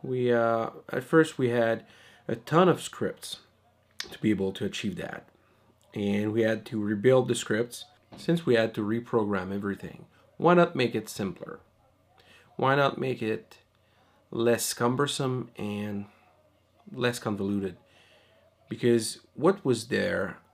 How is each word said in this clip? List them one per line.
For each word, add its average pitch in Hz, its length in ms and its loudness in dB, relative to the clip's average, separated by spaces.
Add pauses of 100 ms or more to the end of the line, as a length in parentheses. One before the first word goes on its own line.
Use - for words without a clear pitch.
we, 127 300 0
uh, 113 380 2 (200)
at 131 140 -6
first 160 340 2
we 131 120 2
had 113 340 0 (440)
a 117 80 -2
ton 175 320 4
of 135 140 2
scripts - 560 -8 (720)
to - 80 -16
be 107 120 0
able 95 220 0
to - 120 -8
achieve 95 320 -6
that, - 320 -12 (680)
and 104 380 0
we 113 100 2
had 110 240 0
to 107 160 -6
rebuild 117 460 4
the 120 60 2
scripts. 120 500 -4 (320)
Since 165 300 -2
we 123 80 4
had 113 200 2
to 113 60 -4
reprogram 104 760 0
everything, 101 520 -8 (300)
why 165 180 4
not 170 220 4
make 120 180 0
it 107 140 -4
simpler? - 520 -8 (960)
Why 131 180 2
not 139 240 2
make 127 240 -4
it 110 360 -6 (720)
less 117 420 2
cumbersome 127 840 -2
and 104 500 -6 (840)
less 123 280 -2
convoluted? 98 580 -4 (920)
Because 117 520 0 (140)
what 180 300 0
was 110 240 0
there 95 500 -2 (160)